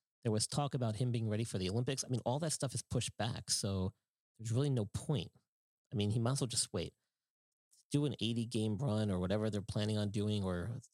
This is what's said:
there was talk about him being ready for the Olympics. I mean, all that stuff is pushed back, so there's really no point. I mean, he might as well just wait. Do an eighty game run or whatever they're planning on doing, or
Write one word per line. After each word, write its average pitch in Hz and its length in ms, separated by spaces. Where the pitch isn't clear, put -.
there 117 80
was 107 160
talk 143 260
about 117 220
him 123 160
being 113 180
ready 107 140
for 117 140
the 92 120
Olympics. 123 340
I - 60
mean, 123 160
all 127 140
that 160 140
stuff - 200
is - 80
pushed - 360
back, - 320
so 98 420
there's 113 120
really 139 180
no 120 240
point. - 380
I - 20
mean, 104 140
he 117 100
might 117 120
as 139 100
well 135 60
just - 260
wait. 85 200
Do 147 140
an 131 140
eighty 117 260
game 110 320
run 107 340
or 90 80
whatever 104 300
they're 101 120
planning 107 380
on 104 100
doing, 104 340
or 92 380